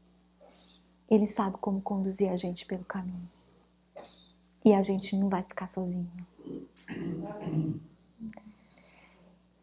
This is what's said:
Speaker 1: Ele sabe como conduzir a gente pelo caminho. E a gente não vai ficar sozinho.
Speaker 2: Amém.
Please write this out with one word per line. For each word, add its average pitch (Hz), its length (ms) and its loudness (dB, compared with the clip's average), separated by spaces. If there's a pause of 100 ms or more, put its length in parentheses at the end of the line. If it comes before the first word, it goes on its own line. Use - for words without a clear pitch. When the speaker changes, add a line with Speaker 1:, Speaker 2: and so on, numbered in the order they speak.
(1080)
Speaker 1:
Ele 214 180 8
sabe 196 320 0
como 196 220 0
conduzir 190 500 0
a 185 60 2
gente 180 280 -4
pelo 185 200 -4
caminho. 180 440 -6 (1400)
E 214 80 10
a 196 100 6
gente 190 340 0
não 196 120 2
vai 190 140 0
ficar - 240 -10
sozinho. 180 420 -4 (800)
Speaker 2:
Amém. 170 920 -2 (1800)